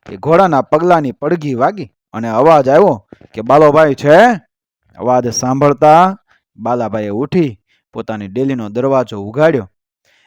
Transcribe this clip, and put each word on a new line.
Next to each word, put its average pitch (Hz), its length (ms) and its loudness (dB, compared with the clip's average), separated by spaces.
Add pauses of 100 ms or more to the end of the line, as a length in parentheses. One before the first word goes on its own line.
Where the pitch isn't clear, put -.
એ 98 80 -14
ઘોડાના 160 440 0
પગલાની 156 500 0
પડઘી 147 420 -6
વાગી 147 380 -4 (220)
અને 113 160 -8
અવાજ 135 400 2
આવ્યો 151 380 2 (260)
કે 110 80 -10
"બાલોભાઈ 147 540 4
છે?" 190 380 4 (640)
અવાજ 120 360 -2
સાંભળતા 151 840 2 (380)
બાલાભાઈએ 110 540 -6
ઉઠી 131 520 -4 (320)
પોતાની 110 340 -10
ડેલીનો 120 420 -6
દરવાજો 123 520 -4
ઉઘાડ્યો. 127 480 -2 (580)